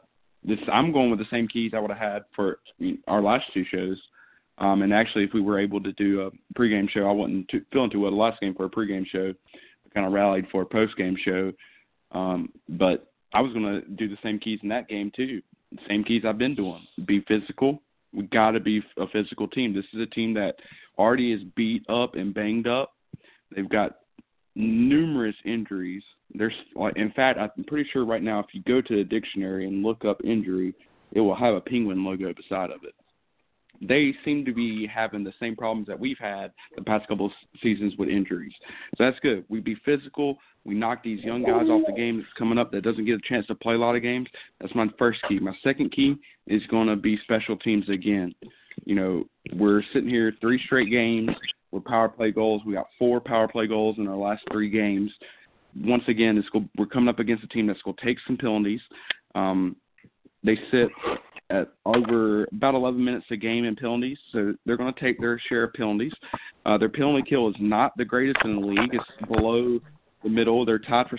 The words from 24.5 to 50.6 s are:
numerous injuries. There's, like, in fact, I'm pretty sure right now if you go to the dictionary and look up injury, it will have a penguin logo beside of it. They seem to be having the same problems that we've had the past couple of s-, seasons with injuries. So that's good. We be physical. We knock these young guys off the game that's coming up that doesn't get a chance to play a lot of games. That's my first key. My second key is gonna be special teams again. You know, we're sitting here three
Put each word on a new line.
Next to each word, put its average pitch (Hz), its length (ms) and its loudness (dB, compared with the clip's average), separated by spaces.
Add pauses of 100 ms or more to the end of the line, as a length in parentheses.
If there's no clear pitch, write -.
numerous 120 920 2
injuries. 101 580 -6 (320)
There's, 110 200 -2 (200)
like, 101 220 -4
in 107 160 0
fact, 131 260 2
I'm - 260 -6
pretty 147 260 -4
sure 131 140 0
right 113 180 -2
now 107 180 -2
if 98 120 -6
you 95 100 -12
go 123 200 2
to 117 140 0
the 101 80 2
dictionary 95 640 -4
and 98 160 -2
look 110 220 -2
up 104 200 0
injury, 92 500 -2 (380)
it 104 80 2
will 98 140 4
have 117 200 2
a 90 60 -2
penguin 104 440 -2
logo 95 300 -4
beside 95 360 -6
of - 140 -16
it. - 100 -18 (840)
They 135 320 2 (120)
seem 147 200 -2
to 127 80 -4
be 110 340 -4
having 104 360 -4
the 101 160 -8
same 113 160 -6
problems 110 320 -4
that 101 120 -8
we've 131 200 -4
had 98 340 -8 (240)
the 98 60 -10
past 107 240 0
couple 101 200 -2
of 101 60 -4
s-, - 300 -20
seasons 101 340 0
with 90 120 -2
injuries. 92 440 -2 (440)
So 113 80 4
that's 127 160 2
good. 110 280 0
We 107 120 -4
be 107 240 -4
physical. 139 520 -2 (280)
We 104 100 -4
knock 113 280 -2
these 110 200 -6
young 117 220 -4
guys 196 260 4
off 320 160 6
the 302 60 -2
game 117 260 -2
that's - 180 -10
coming 117 220 2
up 117 140 0
that 98 100 -2
doesn't 113 220 0
get 110 160 0
a - 80 -12
chance 117 180 -2
to 110 80 -6
play 117 200 -2
a 117 40 2
lot 120 160 2
of 120 80 -2
games. 123 260 -4 (320)
That's 101 140 -8
my 113 140 2 (100)
first 117 300 2
key. 101 100 2
My 95 240 -4
second 139 300 0
key 139 240 2 (320)
is 104 180 2
gonna 113 300 2
be 104 220 0
special 110 380 -2
teams 104 320 0
again. 98 460 0 (500)
You 98 120 0
know, 92 280 0 (300)
we're 101 300 6 (100)
sitting 127 160 2
here 113 300 2
three 123 260 2